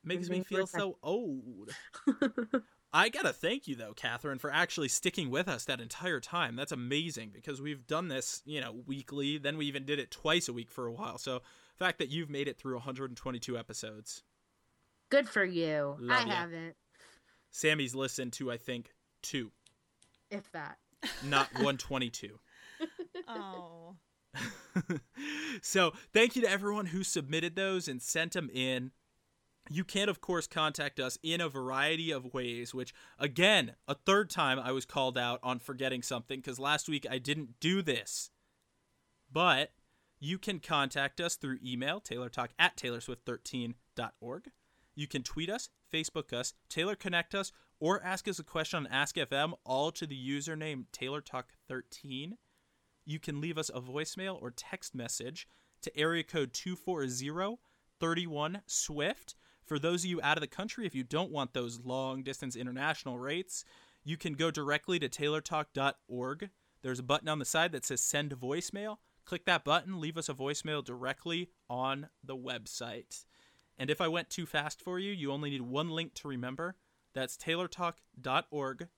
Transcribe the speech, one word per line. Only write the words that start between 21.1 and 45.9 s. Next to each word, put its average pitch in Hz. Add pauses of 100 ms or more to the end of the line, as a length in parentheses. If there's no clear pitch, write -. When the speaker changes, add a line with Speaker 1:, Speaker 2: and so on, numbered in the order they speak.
Speaker 1:
Not 139
Speaker 2:
<laughs> 127
Speaker 1:
one 139
twenty-two. 120 (880)
Speaker 3:
Oh. 180 (380)
Speaker 1:
<laughs> 123 (1160)
So 180 (200)
thank 233
you 247
to 208
everyone 202
who 175
submitted 165
those 190
and 127
sent 165
'em 151
in. 127 (800)
You 170
can, 202
of 196
course, 175
contact 151
us 127
in 165
a 170
variety 139
of 127
ways, 120
which, 127 (240)
again, 147 (140)
a 139
third 196
time 135
I 120
was 135
called 131
out 123
on 127
forgetting 127
something, 131
'cause 127
last 147
week 147
I 131
didn't 143
do 185
this. 123 (1000)
But 151 (480)
you 165
can 190
contact 139
us 175
through 131
email, 127
taylortalk 120
at 170
taylor 120
swift -
thirteen 120 (200)
dot 113
org. 160 (440)
You 147
can 135
tweet 165
us, 226 (220)